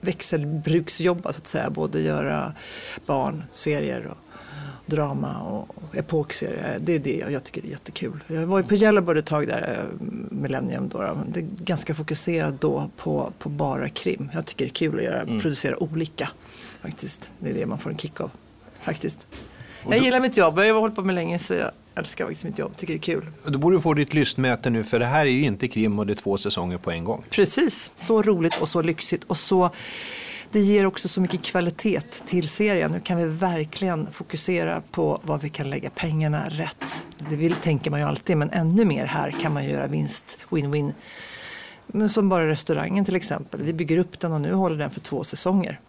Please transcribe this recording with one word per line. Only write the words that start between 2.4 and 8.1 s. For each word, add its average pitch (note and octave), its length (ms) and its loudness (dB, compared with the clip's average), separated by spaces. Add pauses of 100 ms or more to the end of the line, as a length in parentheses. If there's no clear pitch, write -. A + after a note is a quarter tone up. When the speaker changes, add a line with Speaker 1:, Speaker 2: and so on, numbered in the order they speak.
Speaker 1:
barn, C#3 460 0
serier C#3+ 560 -2
och - 100 -12 (680)
drama C#3+ 560 -2
och, - 340 -8
och - 200 -12
epokserier. - 840 -4
Det D#3+ 160 0
är D#3 40 2
det C#3 180 -2
jag, - 140 -4
jag C#3 120 -4
tycker - 220 -10
är - 40 -8
jättekul. - 580 -8